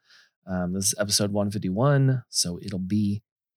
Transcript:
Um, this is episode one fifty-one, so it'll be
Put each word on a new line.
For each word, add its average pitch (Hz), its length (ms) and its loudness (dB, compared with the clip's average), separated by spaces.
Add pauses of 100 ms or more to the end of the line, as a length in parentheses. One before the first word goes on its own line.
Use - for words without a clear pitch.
(460)
Um, 90 280 -2
this 98 160 -2
is - 100 -2
episode 101 320 0
one 101 180 0
fifty-one, 127 800 2
so - 320 -4
it'll 92 160 -8
be 101 460 0 (340)